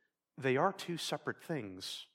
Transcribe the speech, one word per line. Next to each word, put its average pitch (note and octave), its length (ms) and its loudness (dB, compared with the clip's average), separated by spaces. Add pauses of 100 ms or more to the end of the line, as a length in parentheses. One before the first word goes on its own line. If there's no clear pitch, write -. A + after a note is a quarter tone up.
(380)
they C3 200 4
are F#3 160 6
two E3+ 240 -6
separate - 440 -2
things. G2+ 720 -6